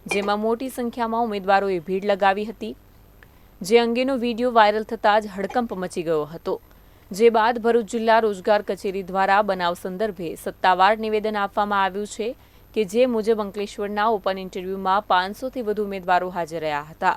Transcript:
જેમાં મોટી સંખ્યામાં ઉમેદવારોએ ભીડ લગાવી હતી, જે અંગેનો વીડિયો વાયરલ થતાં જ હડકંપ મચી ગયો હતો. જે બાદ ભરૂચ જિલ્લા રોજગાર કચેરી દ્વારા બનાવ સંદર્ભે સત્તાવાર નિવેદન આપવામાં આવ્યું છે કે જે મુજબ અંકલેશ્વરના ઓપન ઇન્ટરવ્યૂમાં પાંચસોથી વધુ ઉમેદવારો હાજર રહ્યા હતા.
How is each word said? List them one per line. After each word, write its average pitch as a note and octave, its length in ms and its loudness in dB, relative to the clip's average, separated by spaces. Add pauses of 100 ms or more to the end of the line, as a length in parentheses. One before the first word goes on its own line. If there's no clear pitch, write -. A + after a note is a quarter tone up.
જેમાં G#3 380 -2
મોટી A#3 260 -2
સંખ્યામાં A#3 580 -2
ઉમેદવારોએ G3 580 2
ભીડ F#3+ 240 -2
લગાવી G3+ 400 2
હતી, A3+ 240 -10 (840)
જે G#3+ 200 6
અંગેનો B3 380 0
વીડિયો A#3+ 340 -2
વાયરલ G#3+ 320 4
થતાં G#3+ 380 2
જ G#3 140 -12
હડકંપ G3+ 420 -4
મચી F3+ 320 -6
ગયો D3+ 160 0
હતો. E3 280 -6 (560)
જે G#3+ 200 6
બાદ A3+ 340 2
ભરૂચ A#3 300 2
જિલ્લા A3+ 260 4
રોજગાર G#3 420 2
કચેરી G3 460 -6
દ્વારા G3 340 4
બનાવ F3+ 380 -2
સંદર્ભે F#3 560 -6
સત્તાવાર F#3 640 2
નિવેદન G#3+ 440 -2
આપવામાં G3+ 420 0
આવ્યું G3 300 -6
છે G#3+ 140 -6 (460)
કે A3 100 0
જે G#3 220 2
મુજબ A3 360 0
અંકલેશ્વરના G#3 680 -4
ઓપન G3 300 -2
ઇન્ટરવ્યૂમાં F#3+ 680 -2
પાંચસોથી G#3 540 -2
વધુ G#3 220 -2
ઉમેદવારો F#3 460 0
હાજર E3+ 300 -6
રહ્યા D3+ 300 -4
હતા. F3 260 -2